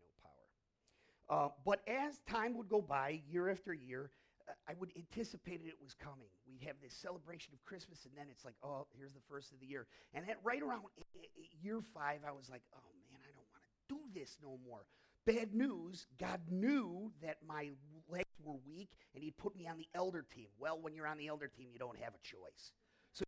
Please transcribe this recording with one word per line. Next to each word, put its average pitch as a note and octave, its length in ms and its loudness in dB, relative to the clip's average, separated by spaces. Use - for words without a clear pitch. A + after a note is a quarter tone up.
no D#2+ 80 -20
power. C2+ 260 -20
Uh, D3 220 8
but G3+ 220 6
as C4+ 400 2
time A#3+ 300 4
would A3 120 -4
go G#3+ 120 8
by, D3 400 4
year F3 200 6
after F#3+ 240 0
year, C3 360 -4
uh, F3+ 40 -8
I D#3 60 -4
would F3+ 220 -6
anticipate F3 680 -4
it D#3+ 180 -8
was C3+ 100 -16
coming. C3+ 360 -12
We'd C3 180 -14
have C#3+ 160 -6
this B2+ 120 -14
celebration E3+ 580 -6
of B2 120 -20
Christmas, F3+ 420 -12
and C3 100 -16
then C#3+ 140 -8
it's - 140 -16
like, A#2+ 180 -10
"Oh, C3+ 240 -2
here's C#3 160 -12
the C#3 160 -16
first C#3 240 -8
of C3+ 80 -18
the C3 60 -14
year." C3+ 200 -4
And E3+ 160 -2
at, A3+ 140 0
right B3+ 180 4
around A#3+ 220 0
a-, - 220 -14
a-, E3 320 -16
year G#3+ 200 0
five, D3 460 0
I D3 40 -2
was C3+ 180 -10
like, B2+ 140 -10
"Oh, - 200 -20
man, C3+ 120 -20
I C#3+ 120 -20
don't - 180 -20
wanna - 140 -20
do C#4 300 -6
this C#3 220 -8
no C3+ 240 -8
more." A#2 220 -10
Bad A3+ 260 8
news, G#3 540 4
God F#3 300 2
knew G3+ 640 6
that D#3 240 -2
my D3+ 260 -2
legs F3+ 220 2
were D3 100 -2
weak, E3 260 -10
and C3+ 120 -8
he'd D#3 120 -4
put G3+ 200 -2
me F3 100 -8
on E3 100 -4
the D#3+ 180 -10
elder F3 380 2
team. A2+ 140 -12
Well, D#3 240 2
when D#3+ 140 -4
you're D#3 140 0
on D#3 100 2
the D3 80 -2
elder D3 220 0
team, B2 240 -12
you A#2 80 -10
don't A#2+ 180 0
have A#2 160 -4
a - 80 -20
choice. - 480 -12
So - 160 0